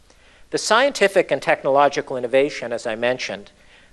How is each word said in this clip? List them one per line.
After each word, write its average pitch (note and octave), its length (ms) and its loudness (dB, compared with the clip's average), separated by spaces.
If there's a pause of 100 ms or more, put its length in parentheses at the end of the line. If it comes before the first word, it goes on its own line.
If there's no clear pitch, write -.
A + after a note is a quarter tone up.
(500)
The D#3 80 -6
scientific G#3+ 720 2
and C#3 120 -2
technological C#3+ 760 2
innovation, B2 560 0
as A#2 140 -8
I A2 80 -6
mentioned, A#2 560 -6 (420)